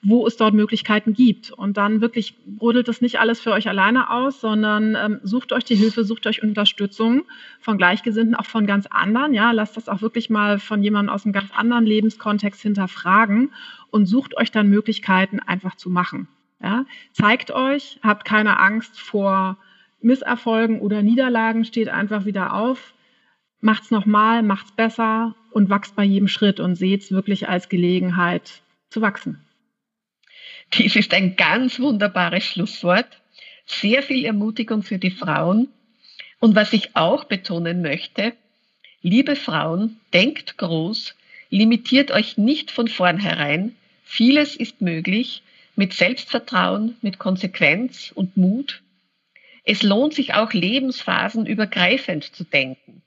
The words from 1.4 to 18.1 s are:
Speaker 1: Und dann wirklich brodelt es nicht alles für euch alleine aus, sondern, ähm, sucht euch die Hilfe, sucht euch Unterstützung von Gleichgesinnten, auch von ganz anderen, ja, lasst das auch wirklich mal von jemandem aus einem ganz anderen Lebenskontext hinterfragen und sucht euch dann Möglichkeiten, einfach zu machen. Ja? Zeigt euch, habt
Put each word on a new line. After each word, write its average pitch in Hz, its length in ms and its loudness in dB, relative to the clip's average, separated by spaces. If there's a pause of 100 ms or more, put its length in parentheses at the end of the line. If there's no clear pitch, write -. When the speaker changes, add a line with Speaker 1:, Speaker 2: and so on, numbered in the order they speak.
Speaker 1:
Und 196 260 -6
dann 208 240 0
wirklich 226 360 -4 (100)
brodelt 233 420 0
es 233 140 -2
nicht 240 180 0
alles 226 220 0
für 226 100 -2
euch 196 160 0
alleine 202 400 2
aus, 262 320 -4
sondern, 214 560 0
ähm, 214 260 -2
sucht 214 300 -4
euch 254 120 -2
die 240 100 0
Hilfe, 220 280 2
sucht 214 240 -4
euch 220 160 -4
Unterstützung 214 840 0 (360)
von 214 160 -2
Gleichgesinnten, 220 580 2
auch - 120 -6
von 214 200 0
ganz 202 200 0
anderen, 233 480 0
ja, 220 160 2
lasst 214 260 -2
das - 140 -12
auch 196 100 -4
wirklich 226 300 -4
mal 208 280 2
von 202 240 -2
jemandem 208 320 0
aus 202 120 -4
einem 202 80 0
ganz 196 180 -4
anderen 233 320 2
Lebenskontext 214 760 0
hinterfragen 208 920 0 (380)
und 214 160 4
sucht 233 280 0
euch - 160 -2
dann 208 200 2
Möglichkeiten, 202 720 0
einfach 185 340 -6
zu - 160 -12
machen. 180 360 -4 (360)
Ja? 226 240 -2 (260)
Zeigt 226 380 0
euch, 269 520 -2
habt 208 220 0